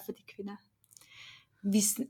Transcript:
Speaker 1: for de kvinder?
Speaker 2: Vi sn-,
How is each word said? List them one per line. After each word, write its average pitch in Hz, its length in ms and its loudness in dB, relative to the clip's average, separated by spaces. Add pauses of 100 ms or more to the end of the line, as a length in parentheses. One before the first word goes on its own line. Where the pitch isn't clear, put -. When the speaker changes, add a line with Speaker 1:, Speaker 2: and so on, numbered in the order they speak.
Speaker 1:
for 214 60 -10
de - 100 -12 (140)
kvinder? 202 200 -8 (1080)
Speaker 2:
Vi 202 160 6
sn-, - 300 2